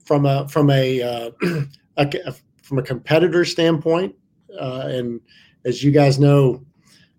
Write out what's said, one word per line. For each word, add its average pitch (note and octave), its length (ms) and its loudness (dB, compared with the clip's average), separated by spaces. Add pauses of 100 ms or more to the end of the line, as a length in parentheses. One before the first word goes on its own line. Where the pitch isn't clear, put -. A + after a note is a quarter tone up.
from C#3+ 200 2
a, C#3 220 0
from D3 220 2
a, C3 320 2
uh, A#2+ 300 -6 (100)
<clears throat> - 560 -6
a, C#3+ 120 0 (180)
a, C3 80 -10 (260)
from - 160 -8
a C3 60 -2
competitor D#3+ 600 0
standpoint, E3 720 -2 (420)
uh, C3+ 280 -8
and B2 340 -6 (460)
as B2 180 -4
you C#3+ 80 4
guys C#3+ 260 4
know, C#3+ 460 4 (560)